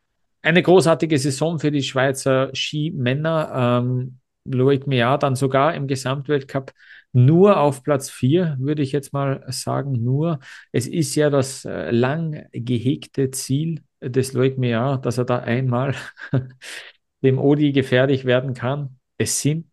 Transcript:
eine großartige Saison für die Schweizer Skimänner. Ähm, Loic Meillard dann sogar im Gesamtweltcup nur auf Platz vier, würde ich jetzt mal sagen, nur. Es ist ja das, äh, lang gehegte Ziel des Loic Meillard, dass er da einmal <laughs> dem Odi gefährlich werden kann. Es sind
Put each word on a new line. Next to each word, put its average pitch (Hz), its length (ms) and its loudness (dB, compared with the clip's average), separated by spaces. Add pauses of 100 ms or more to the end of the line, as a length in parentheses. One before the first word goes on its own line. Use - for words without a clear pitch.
(420)
eine 165 200 4
großartige 160 560 4
Saison 151 400 -2
für 151 120 0
die 143 120 0
Schweizer 135 720 0
Skimänner. 147 1300 -2
Ähm, 127 340 -4 (260)
Loic 131 420 2
Meillard 131 380 2
dann 135 100 0
sogar 139 400 2
im 143 140 -6
Gesamtweltcup 135 840 -4 (400)
nur 165 460 6
auf 147 240 0
Platz 139 280 -2
vier, 156 500 0
würde 147 220 -2
ich 135 100 -2
jetzt 143 200 -4
mal 139 360 -2
sagen, 135 440 -4
nur. 135 460 0 (340)
Es 123 140 -2
ist 156 300 -4
ja 151 140 4
das, 135 340 -2
äh, 90 260 -8
lang 151 640 -2
gehegte 127 800 -2
Ziel 151 520 -4 (180)
des 127 340 -2
Loic 131 240 0
Meillard, 127 480 -2
dass 120 120 -2
er 123 60 0
da 123 160 0
einmal 127 540 -2 (360)
<laughs> - 920 -8
dem 131 160 4
Odi 139 340 4
gefährlich 131 520 2
werden 127 300 0
kann. 139 440 -6 (200)
Es - 220 -2
sind 156 320 -2